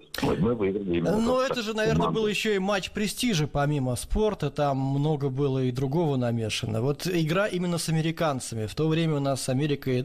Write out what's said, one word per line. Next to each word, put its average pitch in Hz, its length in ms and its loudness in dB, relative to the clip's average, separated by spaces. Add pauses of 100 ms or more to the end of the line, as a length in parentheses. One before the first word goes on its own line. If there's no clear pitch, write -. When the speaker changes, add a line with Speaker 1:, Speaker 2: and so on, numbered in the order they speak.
(220)
Speaker 1:
Вот 73 160 0
мы 113 160 2
выиграли 98 420 0
именно 170 220 0
Speaker 2:
Но 240 220 2
Speaker 1:
как 262 100 0
Speaker 2:
это 240 120 -2
же, 214 120 -4
наверное, 214 320 2
Speaker 1:
команда. - 140 0
Speaker 2:
был 214 60 2
ещё 214 280 0
и 190 40 2
матч 190 320 -2
престижа, 208 560 0
помимо 143 500 0
спорта, 196 540 0
там 143 280 0
много 139 500 0
было 131 360 0
и 127 80 2
другого 139 440 0
намешано. 113 640 0
Вот 143 260 -2
игра 175 420 2
именно 175 280 -2
с 165 140 -4
американцами. 156 720 0
В 104 100 -8
то 156 140 2
время 160 280 2
у 139 40 0
нас 139 220 0
с - 80 -4
Америкой, 131 540 0